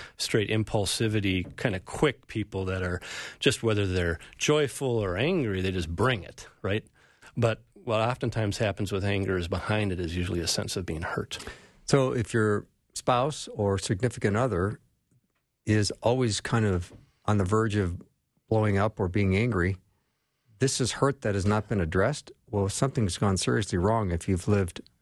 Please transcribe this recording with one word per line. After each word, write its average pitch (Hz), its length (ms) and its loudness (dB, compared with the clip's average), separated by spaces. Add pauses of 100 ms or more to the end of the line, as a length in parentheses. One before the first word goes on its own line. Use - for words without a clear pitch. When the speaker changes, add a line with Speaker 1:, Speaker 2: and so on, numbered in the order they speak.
(160)
Speaker 1:
straight - 340 0
impulsivity, 104 1080 0
kinda 98 240 -2
quick - 460 -2
people 98 400 -6
that 92 160 -2
are 90 180 -2 (380)
just, - 240 0
whether 104 240 2
they're 87 320 0 (180)
joyful 147 520 0 (100)
or 92 180 -2
angry, 120 440 0
they 95 100 0
just 85 240 -4
bring 101 300 0
it, - 240 -18 (120)
right? 104 240 -2 (520)
But 113 260 0 (220)
what 110 160 0
oftentimes 113 580 -2
happens 101 320 -2
with 98 140 -2
anger 98 340 0
is 87 100 -2
behind 101 440 -2
it 87 80 -4
is 85 160 -4
usually 90 240 -2
a 85 80 -4
sense - 280 -4
of 92 80 -4
being 82 180 -6
hurt. - 360 -6 (480)
Speaker 2:
So 131 260 2
if 120 220 -2
you're 107 320 0 (300)
spouse 135 580 0
or 98 240 2
significant 107 580 0
other 107 440 0 (840)
is 107 260 4 (120)
always 120 380 2
kind 113 240 2
of 92 280 0 (340)
on 107 120 2
the 98 60 4
verge 107 320 2
of 90 200 0 (520)
blowing 107 300 4
up 107 220 0
or 95 80 2
being 95 280 2
angry, 95 400 2 (840)
this 135 220 2
is 120 120 0
hurt 139 300 0
that 104 120 0
has 95 100 0
not 107 240 2
been 107 120 0
addressed. 92 500 0 (200)
Well, 101 180 0
something's 117 500 0
gone 95 180 2
seriously 117 420 0
wrong 104 340 2
if 85 160 -2
you've 95 200 0
lived 101 320 2 (220)